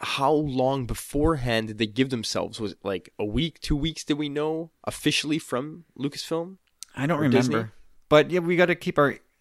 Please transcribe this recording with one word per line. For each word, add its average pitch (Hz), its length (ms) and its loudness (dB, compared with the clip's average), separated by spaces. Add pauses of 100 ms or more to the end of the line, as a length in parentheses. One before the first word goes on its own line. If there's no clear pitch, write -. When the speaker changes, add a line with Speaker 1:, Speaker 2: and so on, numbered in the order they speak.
Speaker 1:
how 143 320 0
long 135 540 0
beforehand 123 800 0
did 107 100 -8
they 113 80 2
give 127 240 0
themselves? 107 500 -4
Was 101 120 -4
it, - 100 -18
like, 95 360 -6
a 107 60 -2
week, 131 360 -2
two - 160 -2
weeks? 151 280 -4
Did 147 140 -2
we 151 100 -4
know 156 420 -4 (140)
officially 151 540 -2
from 156 460 -8 (140)
Lucasfilm 160 580 -6 (400)
Speaker 2:
I 131 100 -2
don't 180 140 0
Speaker 1:
or 208 80 2
Disney? 127 280 4
Speaker 2:
remember. 113 160 -4 (360)
But 151 240 6
yeah, 180 80 2
we 170 160 0
gotta 175 180 4
keep 175 240 -4
our 143 180 6 (240)